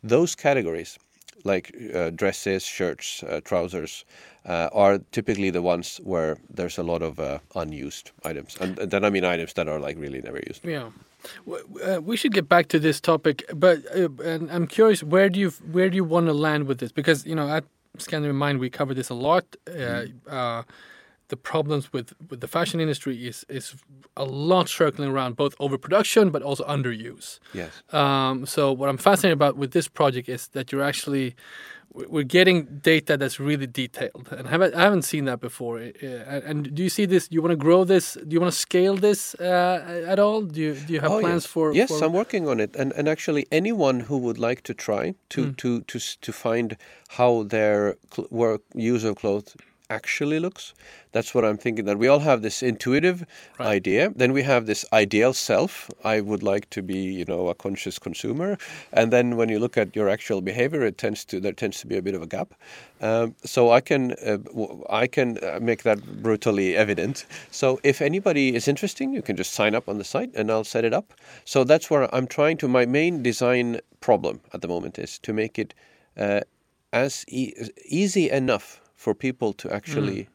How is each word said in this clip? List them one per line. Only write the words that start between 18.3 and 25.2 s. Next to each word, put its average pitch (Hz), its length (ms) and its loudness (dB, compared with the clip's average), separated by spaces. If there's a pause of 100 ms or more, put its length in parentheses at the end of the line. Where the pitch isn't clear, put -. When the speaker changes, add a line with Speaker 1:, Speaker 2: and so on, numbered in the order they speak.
Speaker 2:
Mind, 143 240 0
we 127 100 -4
cover 135 260 -4
this 127 140 -6
a 127 60 -6
lot. 151 300 2 (220)
Uh, 170 40 -14
Speaker 1:
Mm. 120 400 -6 (160)
Speaker 2:
uh, 120 360 -6 (640)
the 123 100 -8
problems 147 560 -4
with, 123 200 -8 (160)
with 123 120 -14
the 123 60 -10
fashion 170 340 -2
industry 135 440 -4
is, - 220 -12
is 131 260 -12 (440)
a 135 80 -4
lot 156 420 2
circling 143 420 0
around 131 280 -2